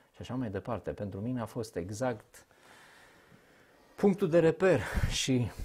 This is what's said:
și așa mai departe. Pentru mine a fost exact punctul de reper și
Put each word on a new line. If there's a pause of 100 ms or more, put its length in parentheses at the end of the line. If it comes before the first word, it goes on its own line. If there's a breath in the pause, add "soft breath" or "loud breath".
(120)
și
așa
mai
departe.
Pentru
mine
a
fost
exact (1500 soft breath)
punctul
de
reper (300 loud breath)
și (140 loud breath)